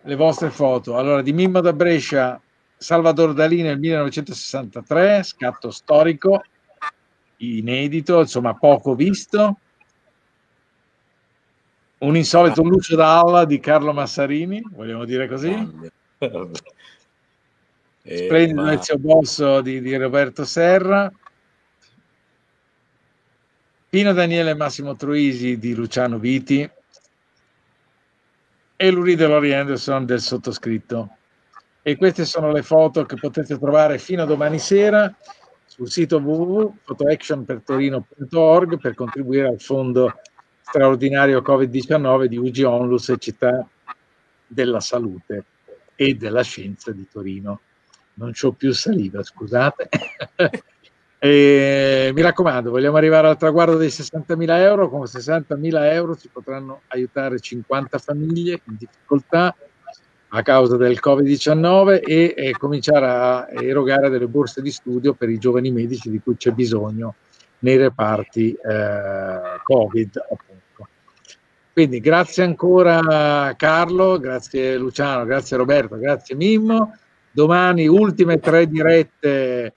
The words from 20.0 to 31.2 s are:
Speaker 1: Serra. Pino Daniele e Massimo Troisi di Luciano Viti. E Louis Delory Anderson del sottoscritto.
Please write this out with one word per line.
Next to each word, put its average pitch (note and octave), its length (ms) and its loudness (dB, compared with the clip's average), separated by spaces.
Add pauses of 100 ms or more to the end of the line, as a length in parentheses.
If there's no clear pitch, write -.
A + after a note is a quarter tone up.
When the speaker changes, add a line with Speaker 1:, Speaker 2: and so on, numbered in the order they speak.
Speaker 1:
Serra. F#3 680 2 (2750)
Pino G3+ 240 2
Daniele E3+ 380 0
e D#3 40 0
Massimo C#3+ 400 -6
Troisi C3 640 -2
di A#2+ 160 -6
Luciano A#2 440 -4
Viti. C3+ 520 -2 (2000)
E F#3+ 140 2
Louis F3+ 260 2
Delory D3+ 380 2
Anderson C#3 500 -4
del B2 160 -2
sottoscritto. A2+ 960 -8 (640)